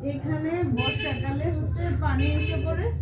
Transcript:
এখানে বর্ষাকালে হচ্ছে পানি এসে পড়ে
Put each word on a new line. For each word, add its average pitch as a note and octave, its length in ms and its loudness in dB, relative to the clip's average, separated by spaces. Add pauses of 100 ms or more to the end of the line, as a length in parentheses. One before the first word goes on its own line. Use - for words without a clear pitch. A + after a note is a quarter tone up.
(120)
এখানে D#4 400 -2 (260)
বর্ষাকালে C#4+ 680 0 (100)
হচ্ছে D#4 260 -2 (200)
পানি - 220 2 (120)
এসে - 280 0
পড়ে E5 220 0 (140)